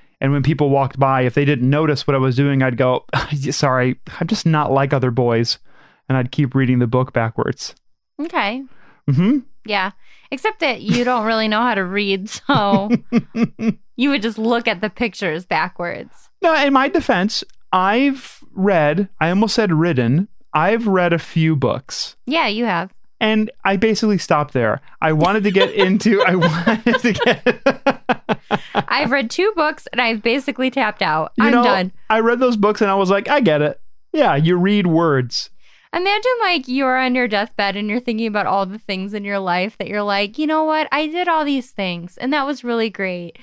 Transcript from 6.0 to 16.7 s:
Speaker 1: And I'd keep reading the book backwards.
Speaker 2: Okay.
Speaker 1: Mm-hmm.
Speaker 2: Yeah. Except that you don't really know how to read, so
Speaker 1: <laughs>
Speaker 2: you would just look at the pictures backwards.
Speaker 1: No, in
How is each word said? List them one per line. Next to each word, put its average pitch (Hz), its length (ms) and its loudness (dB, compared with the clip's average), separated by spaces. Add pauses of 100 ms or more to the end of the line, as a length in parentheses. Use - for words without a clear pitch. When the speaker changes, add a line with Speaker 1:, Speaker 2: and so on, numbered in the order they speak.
Speaker 1:
And 131 80 2
I'd 123 140 -2
keep 135 240 -2
reading 127 240 4
the 123 80 2
book 127 260 0
backwards. - 600 -4 (440)
Speaker 2:
Okay. 269 440 -4 (440)
Speaker 1:
Mm-hmm. 185 320 4 (280)
Speaker 2:
Yeah. 196 240 -2 (400)
Except 427 300 -4
that 262 200 -2
you 240 220 0
don't 240 220 0
really 220 220 0
know 214 140 0
how 240 140 0
to 190 100 -2
read, 196 460 -2
so 202 580 2 (560)
Speaker 1:
<laughs> - 500 -6
Speaker 2:
you 269 140 0
would 277 140 0
just 220 160 -4
look 233 280 0
at 190 140 -4
the 214 80 -4
pictures 180 560 -4
backwards. - 840 -6 (120)
Speaker 1:
No, 330 140 4
in 285 180 2